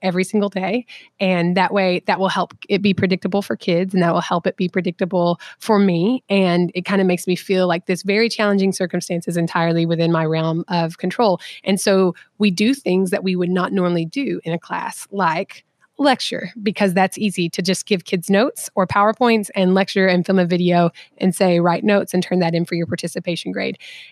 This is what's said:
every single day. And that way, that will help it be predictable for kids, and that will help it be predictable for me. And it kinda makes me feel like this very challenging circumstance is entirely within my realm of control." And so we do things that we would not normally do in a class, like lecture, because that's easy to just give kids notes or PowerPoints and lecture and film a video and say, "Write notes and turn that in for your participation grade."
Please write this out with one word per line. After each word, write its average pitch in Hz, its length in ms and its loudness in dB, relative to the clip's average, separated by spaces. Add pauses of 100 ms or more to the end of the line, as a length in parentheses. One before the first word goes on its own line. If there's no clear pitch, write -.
every 185 220 0
single 202 260 0
day. 190 360 -4 (340)
And 180 360 2
that 180 180 2
way, 185 340 0
that 180 120 0
will 190 100 2
help 180 240 -4 (140)
it 196 140 0
be 202 120 2
predictable 185 480 0
for 214 140 -6
kids, 185 380 -2
and 185 80 2
that 170 120 2
will 180 80 2
help 175 260 -2
it 175 100 -4
be 180 100 -2
predictable 175 720 -2 (200)
for 214 180 2
me. 202 500 2
And 180 460 2
it 180 120 -6
kinda 196 180 0
makes 180 240 0
me 180 80 0
feel 185 320 0
like 175 180 -2
this 180 160 -2
very 208 280 0
challenging 202 420 0
circumstance 180 560 -4
is 170 100 -4
entirely 165 480 0
within 165 260 0
my 165 140 0
realm 160 420 -2
of 170 300 -4
control." 185 420 0 (240)
And 190 160 0
so 190 360 2 (240)
we 208 120 4
do 208 220 2
things 185 380 0
that 190 120 -2
we 185 120 -2
would 180 160 -2
not 185 200 -2
normally 175 340 0
do 180 380 -6
in 165 80 -6
a 170 80 -4
class, - 520 -10
like 190 520 -4 (340)
lecture, 262 540 0 (100)
because 202 320 0
that's 190 240 2
easy 185 320 -2
to - 120 -6
just 185 240 -2
give 185 180 -2
kids 185 260 -4
notes 208 460 0
or 190 100 2
PowerPoints 214 680 2
and 185 180 4
lecture 190 340 2
and 180 180 2
film 190 140 2
a 180 60 4
video 175 460 2 (280)
and 185 140 2
say, 180 280 4
"Write 175 240 2
notes 202 280 2
and 185 80 2
turn 180 180 0
that 170 140 0
in 170 120 0
for 175 100 -6
your 170 120 -2
participation 175 680 -6
grade." 196 240 -6 (340)